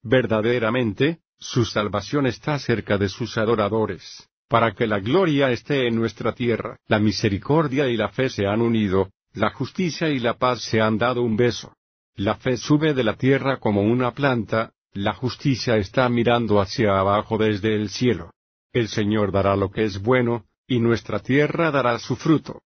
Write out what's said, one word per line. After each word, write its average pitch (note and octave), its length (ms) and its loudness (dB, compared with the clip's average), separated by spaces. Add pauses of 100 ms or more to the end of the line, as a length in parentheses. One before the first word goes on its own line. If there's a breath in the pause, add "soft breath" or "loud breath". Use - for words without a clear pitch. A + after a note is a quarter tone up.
Verdaderamente, A#2 1160 0 (180)
su - 280 -2
salvación G#2 600 -2
está C#3 320 -4
cerca A2 400 -2
de G2 120 0
sus - 280 -8
adoradores, G#2+ 920 -2 (180)
para A2+ 260 2
que A#2 140 -2
la G#2 120 0
gloria C#3 520 2
esté B2+ 360 -2
en A#2 80 0
nuestra A2+ 380 -2
tierra. A#2 440 -2 (100)
La A2 120 2
misericordia B2 880 0
y A#2+ 80 0
la G#2 120 -2
fe C3 200 -2
se G#2 160 -2
han G#2 160 0
unido, G2+ 500 2 (220)
la G#2 180 0
justicia D#3+ 580 -4
y C#3+ 100 -2
la A#2 180 -2
paz B2 240 0
se - 180 0
han A2 180 2
dado A#2+ 240 0
un A#2+ 140 0
beso. A#2 380 -2 (420)
La G2+ 200 -2
fe B2+ 220 -4
sube D3+ 360 2
de B2+ 100 0
la G#2+ 120 0
tierra C3 440 0
como G#2 220 0
una A#2+ 320 0
planta, A#2 580 -2 (220)
la G2 200 -2
justicia B2 640 -2
está A#2 300 0
mirando A#2 540 2
hacia G2 380 0
abajo G2+ 380 0
desde G#2+ 380 0
el G#2 140 -4
cielo. G#2 420 -2 (400)
El A#2+ 160 0
Señor G#2 440 0
dará G2 240 2
lo G2 160 -2
que A2 120 -2
es F#2+ 180 -4
bueno, A#2+ 440 0 (220)
y B2 120 0
nuestra A#2 400 0
tierra D3 520 0
dará A#2+ 280 0
su - 160 -6
fruto. - 500 -2